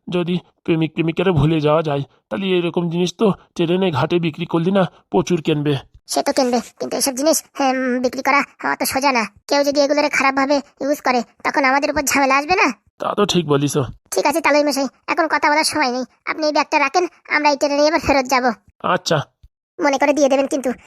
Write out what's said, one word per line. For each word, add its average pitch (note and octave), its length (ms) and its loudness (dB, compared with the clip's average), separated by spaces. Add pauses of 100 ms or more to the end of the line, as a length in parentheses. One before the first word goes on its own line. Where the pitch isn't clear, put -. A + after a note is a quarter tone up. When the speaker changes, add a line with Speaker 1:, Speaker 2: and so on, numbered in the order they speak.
Speaker 1:
যদি F3 300 -2 (240)
প্রেমিক D#3+ 300 0
প্রেমিকারে E3+ 380 0
ভুলে D#3 300 2
যাওয়া D3+ 200 2
যায়, C#3+ 220 -4 (260)
তাহলে G3+ 180 -4
এরকম F3 420 -2
জিনিস E3+ 280 -2
তো G#3 160 2 (220)
ট্রেনে F3+ 360 0
ঘাটে D#3 280 0
বিক্রি E3 260 -4
করলি E3+ 260 0
না, G3 140 2 (240)
প্রচুর F3 320 0
কিনবে। D3 360 0 (300)
Speaker 2:
সে - 160 -2
তো C#4+ 80 0
কিনবে, B3 280 0 (200)
কিন্তু B3 180 -6
এসব B3+ 180 -4
জিনিস, D4 280 0 (100)
হ্যাঁ, C4 200 0
উম, B3+ 280 -2
বিক্রি B3+ 200 -4
করা C#4 500 -2
অত C#4+ 120 -4
সোজা C4+ 280 0
না। A#3+ 120 0
কেউ - 400 -2
যদি C#4+ 180 0
এগুলোরে C#4+ 280 2
খারাপভাবে C4+ 520 0 (200)
ইউজ C#4+ 200 -4
করে, B3 200 0 (220)
তখন D4 220 0
আমাদের C#4 260 2
উপর D4 100 -2
ঝামেলা C4+ 360 0
আসবে D4 180 0
না? G4 160 2 (280)
Speaker 1:
তা - 180 -4
তো G#3 80 2
ঠিক F3 200 0
বলিস। C#3+ 320 0 (340)
Speaker 2:
ঠিক - 140 0
আছে, D4+ 160 0
তালুই D4 220 2
মশাই, C#4 240 -2 (200)
এখন D#4+ 200 -2
কথা D4+ 240 0
বলার D4+ 120 2
সময় C#4+ 280 -2
নেই। B3+ 120 -4 (220)
আপনি D#4 200 -4
এই D4+ 80 0
ব্যাগটা D4+ 260 0
রাখেন, E4 280 0 (220)
আমরা D4 200 0
এই C#4+ 80 2
ট্রেনে C#4+ 300 2
এবার D#4 120 2
ফেরত C4+ 260 2
যাব। B3+ 260 0 (320)
Speaker 1:
আচ্ছা। E3+ 440 0 (540)
Speaker 2:
মনে C#4+ 160 2
করে C#4+ 160 2
দিয়ে C#4 160 4
দেবেন C4+ 180 2
কিন্তু, C4 240 -4 (160)